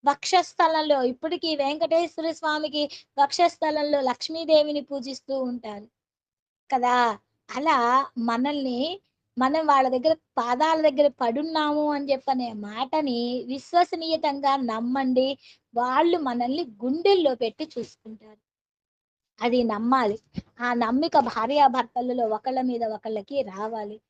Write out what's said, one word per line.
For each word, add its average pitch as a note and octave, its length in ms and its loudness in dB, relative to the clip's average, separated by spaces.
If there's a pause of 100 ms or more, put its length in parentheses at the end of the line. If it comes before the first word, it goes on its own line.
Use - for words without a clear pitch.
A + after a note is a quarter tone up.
వక్షస్థలంలో, D#4 960 2
ఇప్పటికీ D#4 520 -4
వెంకటేశ్వర D#4+ 760 -2
స్వామికి D4+ 580 -4 (300)
వక్షస్థలంలో D4 800 2
లక్ష్మీదేవిని D4+ 800 0
పూజిస్తూ C4+ 640 -8
ఉంటారు A3 420 -10 (880)
కదా. B3 440 2 (380)
అలా C4+ 500 2 (120)
మనల్ని, C4 840 -2 (380)
మనం D4 300 2
వాళ్ళ C4+ 220 4
దగ్గర, C4 240 2
పాదాల D#4 760 2
దగ్గర C#4+ 200 4 (120)
పడున్నాము D4+ 720 0
అని C#4+ 200 -2
చెప్పనే B3+ 420 -2
మాటని A#3+ 920 -4
విశ్వసనీయతంగా D4+ 1080 0
నమ్మండి. B3+ 840 0 (380)
వాళ్ళు C#4 420 2
మనల్ని C4 480 -2 (180)
గుండెల్లో D#4+ 520 2
పెట్టి B3 320 -6 (120)
చూసుకుంటారు. G#3+ 680 -18 (920)
అది A#3+ 220 2
నమ్మాలి. A3+ 560 0 (420)
ఆ B3 120 -2
నమ్మిక B3+ 460 2
భార్యాభర్తలలో B3 1080 0
ఒకళ్ళ B3+ 340 -2
మీద A#3+ 220 -2
ఒకళ్ళకి G#3+ 580 -6
రావాలి. G#3+ 680 -8